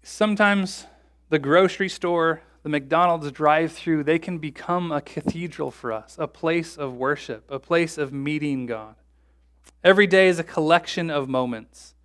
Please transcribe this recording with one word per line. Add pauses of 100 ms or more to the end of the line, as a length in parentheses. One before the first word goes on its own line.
Sometimes (420)
the
grocery
store, (220)
the
McDonald's
drive-thru,
they
can
become
a
cathedral
for
us,
a
place
of
worship,
a
place
of
meeting
God. (880)
Every
day
is
a
collection
of
moments. (120)